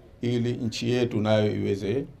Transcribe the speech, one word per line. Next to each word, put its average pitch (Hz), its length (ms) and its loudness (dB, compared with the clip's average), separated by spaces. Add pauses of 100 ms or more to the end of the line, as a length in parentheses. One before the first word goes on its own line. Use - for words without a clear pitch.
(220)
ili 120 320 0
nchi 117 360 -4
yetu 117 320 0
nayo 107 340 2
iweze 101 500 -2 (160)